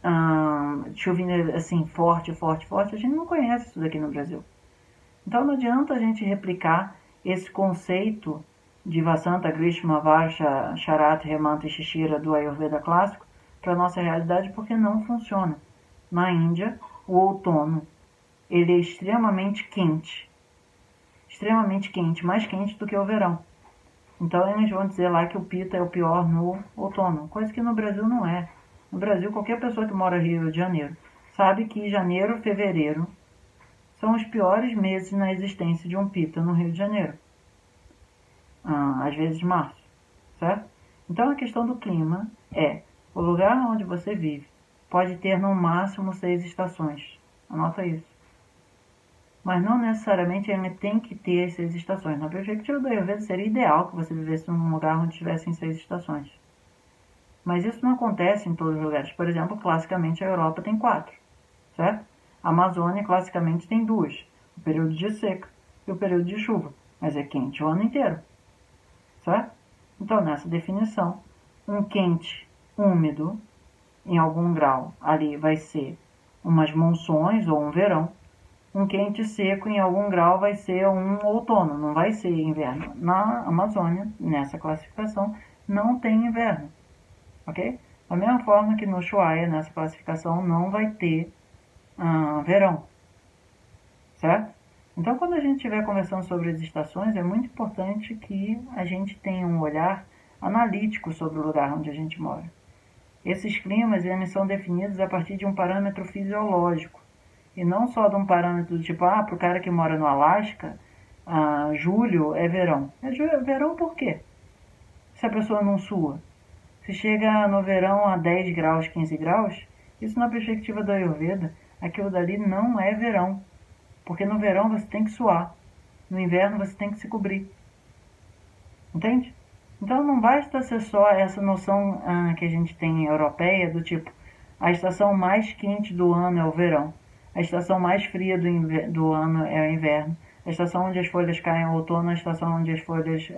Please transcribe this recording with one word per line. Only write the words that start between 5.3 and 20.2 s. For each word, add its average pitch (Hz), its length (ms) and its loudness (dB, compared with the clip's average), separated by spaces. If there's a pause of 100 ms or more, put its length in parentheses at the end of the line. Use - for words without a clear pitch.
não 285 100 2
adianta 262 380 0
a 254 60 0
gente 220 260 0
replicar 185 720 -2 (260)
esse 185 280 -4
conceito 185 920 -2 (420)
de 165 180 0
Vasanta, 165 480 0
Grishma, 156 500 0
Varsha, 156 760 2
Sharat, 156 520 2
Hemanta 151 380 0
e 151 40 -6
Shishira 156 480 -2
do 156 160 -2
Ayurveda 151 440 -2
clássico 180 480 0 (340)
pra 180 140 0
nossa 175 260 0
realidade, 170 540 0
porque 220 200 -6
não 214 300 2
funciona. 196 540 -2 (520)
Na 175 200 2
Índia, 170 500 0 (260)
o 185 80 -4
outono, 165 720 2 (600)
ele 175 240 4
é 175 60 6
extremamente 202 880 0
quente. 160 600 -2 (1000)